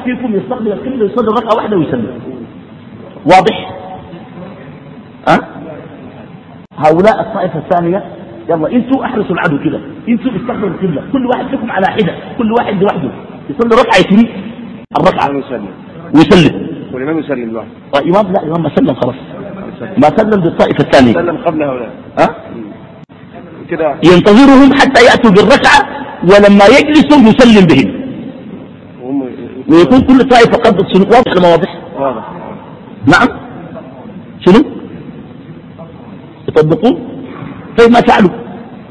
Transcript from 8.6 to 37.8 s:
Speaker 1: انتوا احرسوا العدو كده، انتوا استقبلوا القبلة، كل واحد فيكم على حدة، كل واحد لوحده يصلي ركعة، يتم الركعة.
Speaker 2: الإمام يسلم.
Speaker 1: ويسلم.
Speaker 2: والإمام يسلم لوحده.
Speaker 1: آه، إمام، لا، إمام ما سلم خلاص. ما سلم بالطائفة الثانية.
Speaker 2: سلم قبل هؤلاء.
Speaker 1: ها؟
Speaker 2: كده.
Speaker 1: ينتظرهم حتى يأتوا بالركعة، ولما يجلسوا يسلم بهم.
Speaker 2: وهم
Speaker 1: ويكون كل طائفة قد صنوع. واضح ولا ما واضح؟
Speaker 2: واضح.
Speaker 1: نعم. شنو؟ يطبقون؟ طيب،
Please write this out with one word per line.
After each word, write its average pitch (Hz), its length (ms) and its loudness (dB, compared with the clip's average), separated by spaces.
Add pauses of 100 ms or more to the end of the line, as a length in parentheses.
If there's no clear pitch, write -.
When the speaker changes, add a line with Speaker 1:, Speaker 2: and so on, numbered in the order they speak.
Speaker 1:
انتوا 226 320 -2
احرسوا 127 300 -4
العدو 147 300 -2
كده، 131 160 -4 (280)
انتوا 240 220 -2
استقبلوا 202 380 -6
القبلة، 165 340 -6 (100)
كل 254 140 -2
واحد - 200 -4
فيكم - 240 -8
على 190 160 -2
حدة، - 280 -2 (240)
كل 220 140 -2
واحد 208 300 -2
لوحده 160 280 -2 (400)
يصلي 233 320 0
ركعة، 208 180 2
يتم 214 280 2 (720)
الركعة. - 260 0
Speaker 2:
الإمام 143 120 -4
يسلم. 117 300 -10 (460)
Speaker 1:
ويسلم. 160 560 2 (220)
Speaker 2:
والإمام 139 260 -6
يسلم 127 320 -6
لوحده. 110 200 -10 (240)
Speaker 1:
آه، 143 80 0
إمام، 185 300 0
لا، 190 100 -2
إمام 160 200 -4
ما 147 140 -4
سلم 135 180 0
خلاص. - 200 -4 (680)
ما 123 360 0
سلم 214 260 0
بالطائفة 165 380 0
الثانية. 135 320 4
Speaker 2:
سلم 170 240 -2
قبل 156 260 -4
هؤلاء. 127 280 -6 (280)
Speaker 1:
ها؟ - 80 2 (1400)
Speaker 2:
كده. 156 180 -2
Speaker 1:
ينتظرهم 254 840 6
حتى 254 320 2
يأتوا - 260 4
بالركعة، 247 680 2 (220)
ولما 202 420 6 (140)
يجلسوا 294 400 4
يسلم 220 480 6
بهم. 156 340 2 (1000)
Speaker 2:
وهم 135 200 -6 (460)
Speaker 1:
ويكون 175 320 6
كل 262 180 4 (100)
طائفة 233 300 2
قد 202 280 0
صنوع. 196 200 0
واضح 226 260 2
ولا 180 80 0
ما 175 120 4
واضح؟ 165 260 -2 (200)
Speaker 2:
واضح. 127 300 -6 (800)
Speaker 1:
نعم. 175 320 2 (1000)
شنو؟ 196 240 4 (1800)
يطبقون؟ 156 460 2 (840)
طيب، 233 120 6